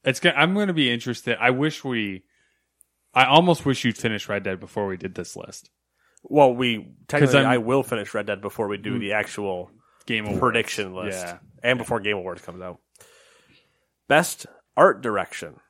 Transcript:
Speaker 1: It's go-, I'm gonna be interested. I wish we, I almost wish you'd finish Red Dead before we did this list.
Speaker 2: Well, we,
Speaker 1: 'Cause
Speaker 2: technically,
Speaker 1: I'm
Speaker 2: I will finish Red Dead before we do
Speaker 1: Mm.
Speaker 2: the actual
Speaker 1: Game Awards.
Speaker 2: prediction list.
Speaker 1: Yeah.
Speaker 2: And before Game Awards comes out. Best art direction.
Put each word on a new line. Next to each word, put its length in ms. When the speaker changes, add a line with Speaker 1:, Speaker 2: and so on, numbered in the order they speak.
Speaker 1:
It's 160
go-, 100
I'm 240
gonna 180
be 180
interested. 500
I 100
wish 340
we, 400
I 100
almost 400
wish 200
you'd 120
finish 320
Red 140
Dead 180
before 260
we 100
did 180
this 220
list. 340
Speaker 2:
Well, 300
we, 240
Speaker 1:
'Cause 140
Speaker 2:
technically, 320
Speaker 1:
I'm 60
Speaker 2:
I 120
will 240
finish 320
Red 120
Dead 140
before 280
we 100
do 180
Speaker 1:
Mm. 40
Speaker 2:
the 120
actual 580
Speaker 1:
Game 180
Awards. 160
Speaker 2:
prediction 540
list. 300
Speaker 1:
Yeah. 140
Speaker 2:
And 160
before 220
Game 160
Awards 260
comes 180
out. 200
Best 380
art 260
direction. 680